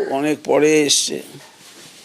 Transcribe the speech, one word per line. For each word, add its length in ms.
অনেক 340
পরে 360
এসছে। 420